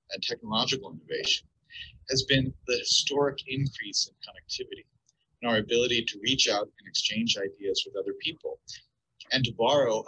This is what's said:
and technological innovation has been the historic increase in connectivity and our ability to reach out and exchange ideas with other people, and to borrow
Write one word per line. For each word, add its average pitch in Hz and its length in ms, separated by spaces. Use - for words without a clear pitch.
and - 120
technological 117 680
innovation 80 560
has 131 140
been 131 280
the 120 120
historic 139 680
increase 131 640
in - 60
connectivity - 720
and 120 100
our 113 80
ability 117 460
to 104 160
reach 127 280
out 104 200
and 98 80
exchange 110 500
ideas 98 480
with 98 100
other 98 240
people, - 380
and 131 140
to 113 120
borrow 120 520